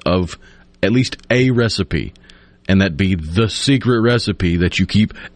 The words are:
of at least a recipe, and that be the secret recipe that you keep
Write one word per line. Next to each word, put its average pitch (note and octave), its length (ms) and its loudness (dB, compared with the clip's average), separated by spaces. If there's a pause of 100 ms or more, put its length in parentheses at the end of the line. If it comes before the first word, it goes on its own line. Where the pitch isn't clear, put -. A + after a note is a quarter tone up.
of F2+ 320 0 (460)
at G2 80 2
least B2+ 260 0 (140)
a B2+ 180 2
recipe, G#2 640 -2 (560)
and F#2+ 120 4
that F2+ 140 0
be F#2+ 200 0
the E2+ 340 -2
secret B2 500 0
recipe A2 580 0
that F2 220 0
you F#2+ 60 2
keep - 280 0 (220)